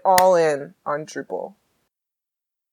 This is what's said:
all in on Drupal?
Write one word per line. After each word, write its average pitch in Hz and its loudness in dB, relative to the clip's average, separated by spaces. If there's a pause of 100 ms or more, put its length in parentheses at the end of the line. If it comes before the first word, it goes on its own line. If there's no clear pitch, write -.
all 185 4
in 156 -2 (140)
on 147 -8
Drupal? 143 -12 (1200)